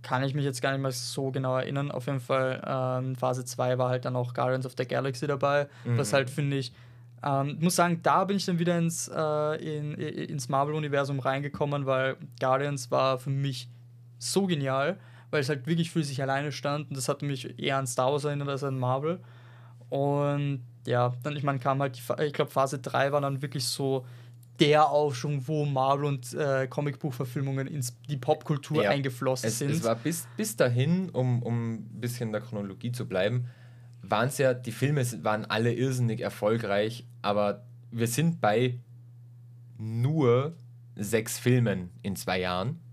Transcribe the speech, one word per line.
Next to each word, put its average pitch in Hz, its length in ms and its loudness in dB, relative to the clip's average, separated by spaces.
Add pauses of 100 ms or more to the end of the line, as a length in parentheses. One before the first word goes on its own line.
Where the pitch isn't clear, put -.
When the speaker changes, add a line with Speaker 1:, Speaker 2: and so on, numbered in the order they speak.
Speaker 1:
kann 131 240 0
ich 135 100 0
mich 143 120 0
jetzt 131 160 -2
gar 139 100 2
nicht 135 80 -2
mehr 135 100 0
so 135 400 -4
genau 131 280 0
erinnern. 139 320 -2
Auf 123 160 -6
jeden 139 140 -2
Fall, 131 460 0
ähm, 131 500 -2
Phase 127 280 0
zwei 127 320 0
war 127 140 2
halt 127 160 -2
dann 127 100 -2
auch 123 160 -2
Guardians 127 320 0
of 131 120 -8
the 131 100 -2
Galaxy 131 400 -2
dabei, 143 420 2 (160)
was 120 280 2
Speaker 2:
Mhm. 143 40 4
Speaker 1:
halt, 131 140 2
finde 143 260 0
ich, 131 160 -4 (500)
ähm, 139 380 0
muss 170 160 2
sagen, 170 260 4
da 156 220 4
bin 196 140 0
ich - 80 -2
dann 175 120 0
wieder 170 200 2
ins, 165 360 0
äh, 151 640 -2
in, 147 220 -6
i-, 151 240 -4
ins 131 240 -6
Marvel-Universum 143 720 0
reingekommen, 143 640 -2
weil 131 320 0 (240)
Guardians 139 500 0
war 131 280 2
für 123 100 -8
mich 139 400 -2 (540)
so 196 240 2
genial, 143 520 0 (320)
weil 151 100 2
es 131 80 0
halt 139 180 -2
wirklich 165 240 0
für 165 140 0
sich 139 180 -6
alleine 135 300 -2
stand 143 380 -4
und 143 60 -6
das 127 120 -4
hat 143 140 -2
mich 131 360 -6
eher 139 200 0
an 131 80 -2
Star 127 260 2
Wars 147 120 0
erinnert 143 260 -2
als 135 140 -2
an 135 140 -2
Marvel. 135 420 0 (680)
Und 143 760 0 (240)
ja, 123 360 2
dann, 151 140 -4
ich 139 60 -4
meine, 139 160 2
kam 135 220 2
halt 135 160 -2
die - 60 -14
Fa-, - 200 -4
ich 147 120 0
glaub, 147 160 0
Phase 135 300 2
drei 131 320 0
war 147 100 2
dann 139 180 -2
wirklich 139 240 -4
so 135 400 0 (540)
der 151 320 8
Aufschwung, 143 580 0
wo 151 160 0
Marvel 139 400 2
und, 139 300 -4
äh, 139 320 0
Comicbuchverfilmungen 135 1000 -4
ins, 131 300 -6 (140)
die 143 80 -2
Popkultur 151 680 0
Speaker 2:
Ja. 196 60 4
Speaker 1:
eingeflossen 131 580 0
Speaker 2:
Es, 107 100 -2
Speaker 1:
sind. 139 120 0
Speaker 2:
es 156 140 0
war 113 100 4
bis, 156 320 -4 (100)
bis 220 180 -4
dahin, 151 540 4
um, 123 340 0
um 117 340 -2
ein - 240 -12
bisschen 120 320 -4
der 107 100 -2
Chronologie 101 500 -6
zu - 160 -6
bleiben, 107 380 2 (560)
waren's 110 340 2
ja, 131 160 4
die 120 200 -4
Filme 143 280 2
s-, 120 240 -2
waren 107 220 2
alle 113 260 2
irrsinnig 120 480 0
erfolgreich, 107 840 0 (160)
aber 104 420 0 (260)
wir 117 160 0
sind 160 360 0
bei 123 360 4 (1000)
nur 127 760 4 (420)
sechs 110 420 -2
Filmen 104 520 4 (120)
in 98 140 -4
zwei 92 240 0
Jahren 92 400 -2 (120)